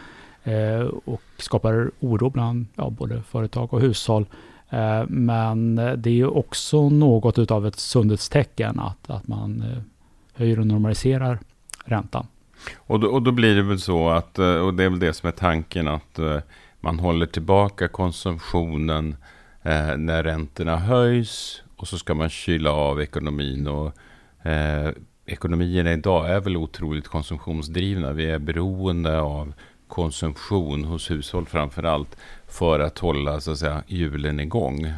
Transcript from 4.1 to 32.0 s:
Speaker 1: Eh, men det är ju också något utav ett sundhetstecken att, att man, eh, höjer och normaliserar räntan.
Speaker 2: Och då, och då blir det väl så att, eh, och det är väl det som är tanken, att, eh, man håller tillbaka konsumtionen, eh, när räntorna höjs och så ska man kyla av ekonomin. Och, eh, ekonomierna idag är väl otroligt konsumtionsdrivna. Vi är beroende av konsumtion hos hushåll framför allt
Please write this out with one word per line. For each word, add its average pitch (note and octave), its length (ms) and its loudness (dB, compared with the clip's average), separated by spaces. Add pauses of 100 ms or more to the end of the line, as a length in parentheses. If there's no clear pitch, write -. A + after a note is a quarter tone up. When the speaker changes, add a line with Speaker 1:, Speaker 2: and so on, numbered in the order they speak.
Speaker 1:
Eh, A2 380 0
men A2+ 680 2
det A#2 340 0
är A#2+ 40 4
ju B2 140 6
också D3 600 2
något B2 500 6
utav G#2+ 280 2
ett - 120 -4
sundhetstecken A2 1000 0
att, - 300 -8
att G2 180 -8
man, G#2+ 340 -4
eh, A#2 160 -6 (560)
höjer A#2 260 2
och G#2+ 80 2
normaliserar A2+ 720 2 (460)
räntan. A#2+ 420 -4 (480)
Speaker 2:
Och - 240 0
då, G#2+ 80 4
och B2+ 140 4
då B2 100 4
blir A2+ 240 6
det G2+ 60 6
väl G2 180 2
så E2 300 2
att, E2 300 0
eh, F2+ 160 6
och F#2 180 2
det F#2 100 2
är F#2+ 60 4
väl F2+ 100 0
det E2 140 2
som - 140 -6
är E2+ 40 0
tanken, E2 560 0
att, D2+ 320 -6
eh, D#2 180 0 (420)
man E2 200 -2
håller E2+ 260 2
tillbaka F#2+ 600 2
konsumtionen, D#2+ 1300 -2 (480)
eh, D#2 340 0
när D#2+ 260 0
räntorna D#2+ 540 -2
höjs A#2+ 840 0 (120)
och F2 120 -12
så F#2 100 -8
ska E2 160 -4
man D#2 160 0
kyla D#2 420 0
av D2 300 0
ekonomin. D2 640 -4
Och, D2 260 -4 (540)
eh, D2+ 440 0 (340)
ekonomierna E2+ 680 0
idag E2 360 0
är G2 100 2
väl F#2+ 180 -2
otroligt D#2 500 -6
konsumtionsdrivna. E2 1040 -4
Vi D#2 140 -2
är D#2+ 140 -2
beroende E2+ 800 0
av D2 340 -4 (340)
konsumtion D#2 960 -2
hos E2 280 -6
hushåll D#2+ 340 -4
framför D2+ 380 -4
allt D2+ 340 -2 (300)